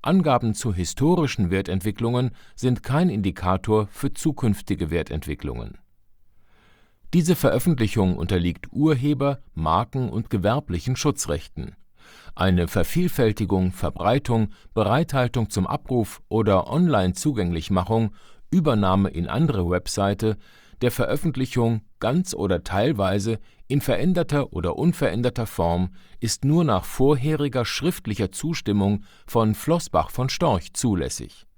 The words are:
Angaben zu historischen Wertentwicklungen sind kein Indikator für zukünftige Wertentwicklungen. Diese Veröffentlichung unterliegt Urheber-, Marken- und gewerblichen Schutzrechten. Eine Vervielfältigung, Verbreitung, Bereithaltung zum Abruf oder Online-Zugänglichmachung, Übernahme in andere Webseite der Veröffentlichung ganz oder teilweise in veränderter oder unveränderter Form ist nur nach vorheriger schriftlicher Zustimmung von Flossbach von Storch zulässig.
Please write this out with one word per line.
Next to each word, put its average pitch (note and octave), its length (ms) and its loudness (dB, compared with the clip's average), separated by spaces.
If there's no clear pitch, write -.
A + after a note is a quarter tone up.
Angaben C3+ 540 2
zu A2 180 -4
historischen C3 760 0
Wertentwicklungen G#2 800 -2
sind B2 280 0
kein E3 260 2
Indikator G2+ 800 0
für - 260 -6
zukünftige G2+ 760 -2
Wertentwicklungen. D2+ 880 -6
Diese E3+ 220 4
Veröffentlichung A2 840 2
unterliegt F2 540 -2
Urheber-, C#3 680 0
Marken- F#2+ 560 0
und G#2+ 200 -4
gewerblichen A2 680 0
Schutzrechten. - 760 -4
Eine F2 320 2
Vervielfältigung, G#2 1040 2
Verbreitung, A2 800 0
Bereithaltung A#2+ 760 0
zum F#2+ 180 0
Abruf - 600 -2
oder G#2 420 2
Online-Zugänglichmachung, G2+ 1500 0
Übernahme G2+ 600 4
in E2+ 180 -4
andere G2+ 420 0
Webseite G2 680 0
der B2 100 2
Veröffentlichung A#2 880 -2
ganz D#3 320 0
oder F2+ 300 -2
teilweise G2+ 760 0
in C#3+ 120 0
veränderter D3 720 0
oder F2 240 -2
unveränderter A#2+ 680 0
Form F2 500 -2
ist - 240 -4
nur D#3+ 220 4
nach G2 180 0
vorheriger C#3 800 0
schriftlicher G#2+ 680 -4
Zustimmung G2+ 720 0
von G#2+ 300 2
Flossbach D3+ 540 0
von B2+ 180 -2
Storch C3 460 -2
zulässig. - 720 -4